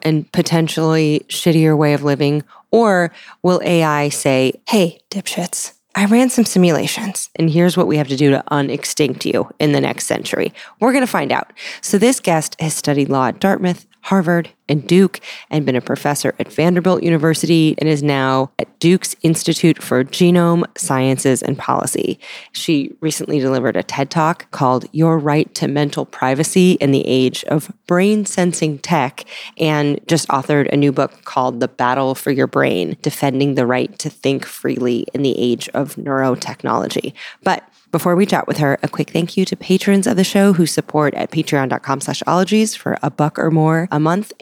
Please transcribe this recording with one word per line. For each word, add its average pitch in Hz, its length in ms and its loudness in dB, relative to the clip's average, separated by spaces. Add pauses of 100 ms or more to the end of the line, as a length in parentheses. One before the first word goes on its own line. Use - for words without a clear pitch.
and 156 280 -2
potentially 160 960 0
shittier 160 480 2
way 147 160 4
of 143 120 0
living? 143 400 0 (260)
Or 196 400 2 (320)
will 180 220 2
A 170 180 2
I 147 280 0
say, 131 580 0
"Hey, 180 320 2 (100)
dipshits, - 640 -8 (240)
I 196 80 2
ran 240 260 4
some 240 140 2
simulations, 180 880 0
and 165 160 0
here's 175 260 2
what 175 120 2
we 151 80 2
have 147 120 0
to 135 80 -2
do 143 140 4
to 135 220 0
unextinct 143 720 -2
you - 240 -2 (100)
in 151 140 2
the 139 80 2
next - 260 -4
century"? - 460 -4 (260)
We're 254 140 2
gonna 254 160 2
find 143 240 -2
out. - 200 -4 (280)
So - 180 0
this 240 220 4
guest 160 400 0
has 156 140 -4
studied 143 340 0
law 135 180 0
at - 140 -4
Dartmouth, 185 460 0 (160)
Harvard, 170 480 0 (180)
and 143 180 -2
Duke, 185 340 4 (300)
and 147 160 0
been 131 80 0
a 120 60 0
professor 143 580 -2
at - 140 -8
Vanderbilt 175 500 2
University, 160 760 2
and 156 100 0
is 147 160 0
now 135 520 0
at - 220 -8
Duke's - 440 0
Institute 160 600 0
for 127 220 0
Genome 170 600 2 (120)
Sciences 131 680 0
and 127 160 -4
Policy. - 600 -4 (320)
She 143 480 -2
recently 151 400 -2
delivered 131 360 0
a 90 60 0
ted - 280 -4
Talk 160 420 -2
called 127 400 0
Your 160 260 2
Right 151 380 0
to 147 100 -4
Mental 143 380 -2
Privacy 160 680 2
in 139 200 2
the 135 120 2
Age 131 400 0
of - 280 -4 (160)
Brain 196 380 2
Sensing 165 520 -2
Tech, 143 460 -2 (340)
and 147 480 0
just 160 220 0
authored 143 440 0
a - 40 2
new 143 160 4
book 135 320 -4
called 127 340 -2
The 123 100 -2
Battle 131 460 0
for - 160 -4
Your 131 160 2
Brain, 120 560 -2
Defending 139 540 -2
the 127 100 2
Right 127 320 -2
to 156 100 -8
Think 135 360 -4
Freely 123 720 -4
in 143 80 -4
the 131 140 0
Age 120 380 -2
of - 220 -4
Neurotechnology. 131 1160 -4 (300)
But - 220 -2 (280)
before 175 240 0
we 196 100 2
chat - 220 -2
with - 100 -4
her, 143 240 2
a 151 60 -4
quick - 220 -6
thank 170 260 -4
you 185 100 2
to - 100 -6
patrons 196 520 0
of 202 80 0
the 190 80 2
show 202 280 4
who 170 140 2
support 151 480 -2
at - 160 -6
patreon 139 380 -2
dot 123 160 -6
com 139 160 -4
slash 143 260 -6
ologies 190 480 2
for - 260 -4
a 139 100 -2
buck 147 280 -2
or 160 120 0
more 160 420 2
a 151 80 0
month 175 420 0